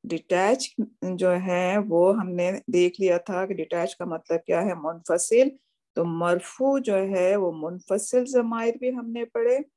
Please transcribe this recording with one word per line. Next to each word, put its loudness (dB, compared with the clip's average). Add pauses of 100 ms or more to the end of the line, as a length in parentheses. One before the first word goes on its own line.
डिटैच 0 (300)
जो 0
है 0
वो 4
हमने -2
देख 2
लिया 4
था -4
कि -6
डिटैच -4
का -8
मतलब -4
क्या 0
है, -2
मुनफसिल। 2 (380)
तो 0
मरफू 0
जो -2
है 2
वो 0
मुनफसिल -2
ज़माइर 0
भी -2
हमने -8
पढ़े 0 (120)